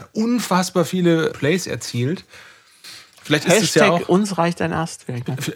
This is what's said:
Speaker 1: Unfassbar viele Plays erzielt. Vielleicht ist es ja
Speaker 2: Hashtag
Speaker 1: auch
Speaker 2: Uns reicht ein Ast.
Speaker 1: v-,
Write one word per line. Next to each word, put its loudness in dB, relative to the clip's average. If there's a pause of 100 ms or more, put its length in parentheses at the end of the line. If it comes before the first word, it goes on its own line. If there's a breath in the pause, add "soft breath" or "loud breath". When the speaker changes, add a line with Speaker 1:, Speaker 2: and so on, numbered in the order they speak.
(140)
Speaker 1:
Unfassbar 0
viele 2
Plays -2
erzielt. -4 (1000 loud breath)
Vielleicht 0
ist 6
es 0
ja 6
Speaker 2:
Hashtag 2
Speaker 1:
auch -10
Speaker 2:
Uns 2
reicht 0
ein -2
Ast. -6
Speaker 1:
v-, -6